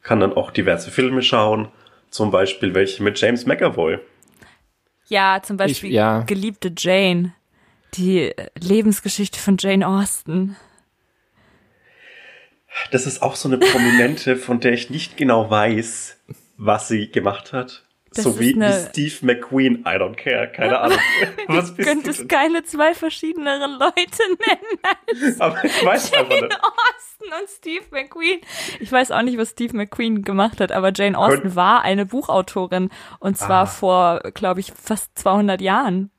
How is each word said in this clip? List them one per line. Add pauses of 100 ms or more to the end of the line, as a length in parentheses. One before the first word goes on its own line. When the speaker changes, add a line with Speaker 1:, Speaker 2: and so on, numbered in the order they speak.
Speaker 1:
Kann
dann
auch
diverse
Filme
schauen, (420)
zum
Beispiel
welche
mit
James
McAvoy. (1080)
Speaker 2:
Ja,
zum
Beispiel
Speaker 3:
Ich,
ja.
Speaker 2:
Geliebte
Jane, (640)
die,
äh, (120)
Lebensgeschichte
von
Jane
Austen. (2250)
Speaker 1:
Das
ist
auch
so
eine
Prominente,
<laughs>
von
der
ich
nicht
genau
weiß, (400)
was
sie
gemacht
hat. (300)
Speaker 2:
Das
Speaker 1:
So
Speaker 2:
ist
Speaker 1:
wie,
wie
Speaker 2:
eine
Speaker 1:
Steve (120)
McQueen,
I
don't
care,
keine
Speaker 2:
<laughs>
Speaker 1:
Ahnung. (480)
Was
Speaker 2:
Du
Speaker 1:
bist
du (100)
Speaker 2:
könntest
Speaker 1:
denn?
Speaker 2:
keine
zwei
verschiedenen (180)
Leute (240)
nennen
als
Speaker 1:
Aber
ich
weiß
einfach
Speaker 2:
Jane
Speaker 1:
nicht.
Speaker 2:
Austen (100)
und
Steve
McQueen. (400)
Ich
weiß
auch
nicht,
was
Steve
McQueen
gemacht
hat,
aber
Jane
Austen
Speaker 1:
Könnt-
Speaker 2:
war
eine
Buchautorin (320)
und
zwar
Speaker 1:
Ah.
Speaker 2:
vor, (120)
glaub
ich,
fast
zweihundert
Jahren.